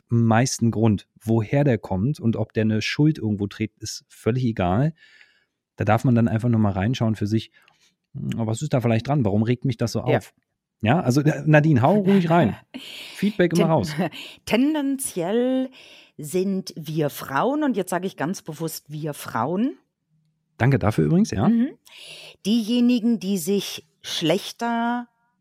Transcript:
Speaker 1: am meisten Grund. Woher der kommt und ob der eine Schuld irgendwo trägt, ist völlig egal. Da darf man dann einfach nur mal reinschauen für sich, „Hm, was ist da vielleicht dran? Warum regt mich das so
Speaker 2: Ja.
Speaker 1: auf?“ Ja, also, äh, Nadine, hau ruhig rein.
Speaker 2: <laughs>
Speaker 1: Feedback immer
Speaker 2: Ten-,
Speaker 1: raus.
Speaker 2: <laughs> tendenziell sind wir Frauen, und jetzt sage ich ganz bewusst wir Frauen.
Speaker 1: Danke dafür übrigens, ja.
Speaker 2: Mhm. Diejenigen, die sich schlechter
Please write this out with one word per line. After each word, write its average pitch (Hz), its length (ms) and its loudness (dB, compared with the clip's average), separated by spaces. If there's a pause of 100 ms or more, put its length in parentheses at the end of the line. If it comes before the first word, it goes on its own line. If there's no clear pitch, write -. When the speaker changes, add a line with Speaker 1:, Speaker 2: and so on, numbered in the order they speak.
Speaker 1:
am 117 140 2
meisten 117 480 2
Grund. 104 360 2 (140)
Woher 113 420 0
der 127 140 2
kommt 107 420 -4
und 107 160 0
ob 110 160 -4
der 110 120 -2
eine 110 180 0
Schuld 151 360 0
irgendwo 104 300 -4
trägt, - 320 -8
ist - 300 -12
völlig 127 340 -2
egal. 113 500 0 (840)
Da 107 80 -2
darf 107 180 2
man 127 120 4
dann 117 120 4
einfach 110 220 0
nur 113 100 2
mal 104 140 2
reinschauen 110 420 0
für 107 120 -4
sich, 107 240 -2 (640)
„Hm, 135 220 -8
was 110 260 -4
ist 151 120 -4
da 127 80 0
vielleicht 113 260 0
dran? 139 160 0
Warum 104 200 2
regt 120 220 -2
mich 131 120 -2
das 117 160 -4
so 113 120 -4
Speaker 2:
Ja. 120 120 2
Speaker 1:
auf?“ - 160 -8 (480)
Ja, 127 200 2
also, 127 200 2
äh, 139 240 0
Nadine, 151 360 6
hau 180 180 4
ruhig 190 300 2
rein. 156 260 4 (180)
Speaker 2:
<laughs> - 400 -16
Speaker 1:
Feedback 180 400 0
immer 170 120 4
Speaker 2:
Ten-, 160 60 2
Speaker 1:
raus. 151 220 0 (260)
Speaker 2:
<laughs> - 260 -20
tendenziell 262 1200 0 (480)
sind 185 580 -4
wir 156 340 -2
Frauen, 214 540 -2
und 254 140 0
jetzt 175 120 -4
sage 185 180 -4
ich - 100 -10
ganz 160 240 -4
bewusst 156 500 -10
wir 151 220 -8
Frauen. 185 640 -4 (800)
Speaker 1:
Danke 123 220 4
dafür 107 260 2
übrigens, 175 260 2
ja. 107 160 0
Speaker 2:
Mhm. 233 300 0 (680)
Diejenigen, 233 720 2
die 190 180 -2
sich 185 500 -4 (140)
schlechter 233 1040 -4 (340)